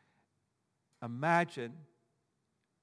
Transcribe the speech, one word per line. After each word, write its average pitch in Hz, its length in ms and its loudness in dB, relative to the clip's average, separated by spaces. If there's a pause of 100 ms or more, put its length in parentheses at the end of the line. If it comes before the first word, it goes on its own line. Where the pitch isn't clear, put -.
(1040)
Imagine 151 840 0 (960)